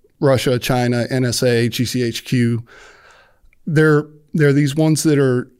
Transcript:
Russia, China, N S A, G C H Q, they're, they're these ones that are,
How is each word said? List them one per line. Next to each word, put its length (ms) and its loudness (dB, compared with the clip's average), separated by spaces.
Russia, 380 0
China, 540 -2
N 140 -2
S 180 -4
A, 260 0
G 160 -4
C 160 -4
H 240 -6
Q, 400 -2
they're, 400 2
they're 200 2
these 220 0
ones 280 0
that 160 2
are, 400 0